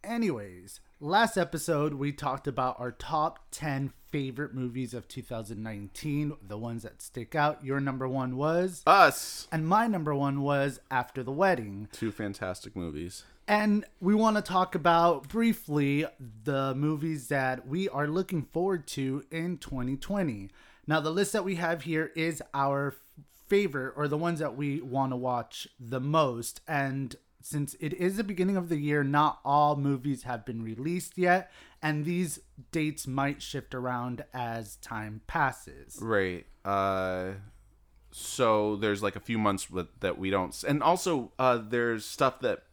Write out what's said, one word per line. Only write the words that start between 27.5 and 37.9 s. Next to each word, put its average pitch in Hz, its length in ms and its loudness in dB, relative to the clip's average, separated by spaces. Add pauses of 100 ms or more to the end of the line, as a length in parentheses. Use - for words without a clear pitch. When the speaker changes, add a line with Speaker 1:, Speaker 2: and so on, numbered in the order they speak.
Speaker 1:
it 151 140 -4
is 185 240 0
the 226 60 0
beginning 196 340 2
of 175 120 -2
the 165 80 2
year, 147 260 2
not 147 420 4
all 147 300 6
movies 139 480 0
have 120 240 -6
been 113 160 -6
released 135 520 -4
yet, 180 360 4 (280)
and 151 240 0
these 175 360 -2 (320)
dates 156 340 -2
might 139 340 -2
shift - 360 -8
around 123 580 -4
as 117 440 -6
time 107 500 -8
passes. - 720 -4
Speaker 2:
Right. 95 460 0 (160)
Uh, 95 680 0 (800)